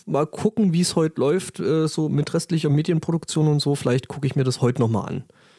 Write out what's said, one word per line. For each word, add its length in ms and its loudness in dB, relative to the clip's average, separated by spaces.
mal 220 -2
gucken, 460 0
wie's 220 2
heute 260 0
läuft, 400 -2
äh, 260 2
so 220 -2
mit 240 0
restlicher 360 -2
Medienproduktion 800 0
und 140 2
so. 140 0
Vielleicht 340 0
guck 160 -6
ich 100 -2
mir 80 2
das 180 -2
heute 200 2
nochmal 260 0
an. 160 -8